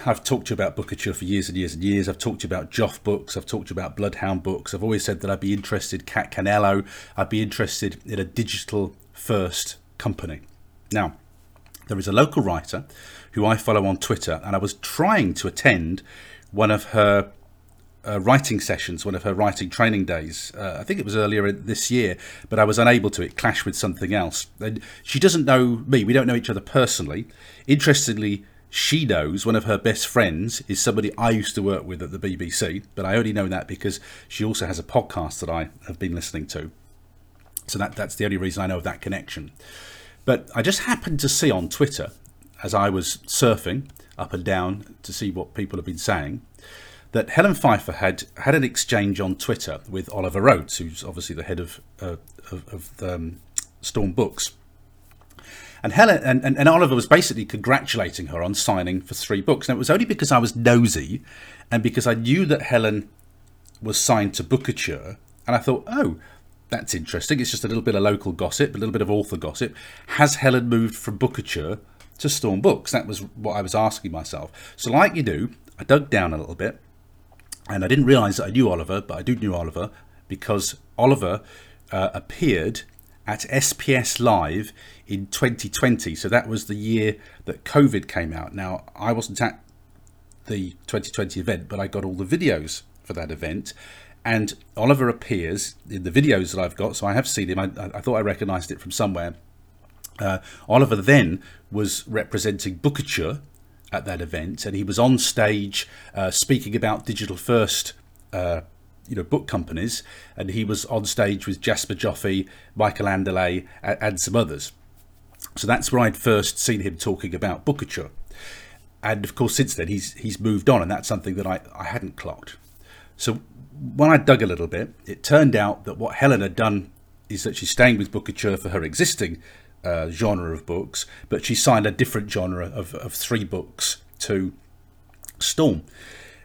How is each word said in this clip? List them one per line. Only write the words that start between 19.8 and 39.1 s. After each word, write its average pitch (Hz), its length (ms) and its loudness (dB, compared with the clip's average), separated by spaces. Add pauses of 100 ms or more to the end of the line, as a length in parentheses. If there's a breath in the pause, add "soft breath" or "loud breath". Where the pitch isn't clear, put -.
days. 82 520 -6
Uh, 95 240 -8
I - 20 -12
think 196 160 -4
it - 60 -6
was 104 120 -4
earlier 104 300 2
in 98 200 -2
this 113 240 -2
year, 113 260 2 (320 loud breath)
but 107 100 2
I 110 60 8
was 107 140 4
unable 117 320 6
to. 90 120 -4
It - 140 -8
clashed - 300 -2
with 95 100 -4
something 95 380 -2
else. 90 320 -2 (140)
And 110 200 -6 (220 loud breath)
she - 160 -4
doesn't 170 260 6
know 127 420 6
me. 120 180 4
We 113 80 4
don't 127 140 6
know 123 80 4
each 113 140 -2
other 101 120 -4
personally. 98 640 0 (400 loud breath)
Interestingly, 110 800 2 (260 soft breath)
she - 340 0
knows 87 400 0
one 110 120 2
of 107 80 0
her 110 120 2
best 107 300 0
friends 98 600 0
is 95 120 -2
somebody 107 380 0
I 117 120 2
used 110 260 0
to 104 60 0
work 98 220 0
with 87 180 -10
at 78 80 -8
the 95 80 -10
B 95 180 -4
B 85 140 -8
C, 95 320 -4 (120)
but 95 100 -6
I 98 120 0
only 110 160 2
know 101 160 -2
that 92 200 -6
because 95 320 -6 (260 loud breath)
she - 180 -6
also 104 220 -2
has 85 120 -6
a 82 60 -8
podcast - 560 -2
that 82 100 -6
I 82 180 -4 (180)
have 85 120 -12
been 87 160 -4
listening 80 340 -6
to. 80 220 -10 (960)
So - 120 -6
that, 101 180 -4
that's 98 180 -8
the 107 100 -2
only 98 120 0
reason 92 260 -2
I 92 40 -2
know 92 120 -2
of 82 60 -8
that - 160 -8
connection. 92 520 -10 (720 loud breath)